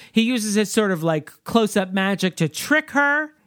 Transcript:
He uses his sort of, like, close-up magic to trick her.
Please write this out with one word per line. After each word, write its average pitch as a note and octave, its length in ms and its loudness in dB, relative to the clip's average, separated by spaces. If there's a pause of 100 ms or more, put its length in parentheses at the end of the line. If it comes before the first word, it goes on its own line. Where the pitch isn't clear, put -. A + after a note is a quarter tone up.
(100)
He A3 120 2
uses A3 340 -2
his G#3 140 2
sort G#3+ 200 0
of, E3 140 -2
like, D#3+ 280 -2 (120)
close-up G3+ 480 0
magic F#3+ 440 0
to D#3+ 120 0
trick D4+ 420 -2
her. C#4+ 400 0 (160)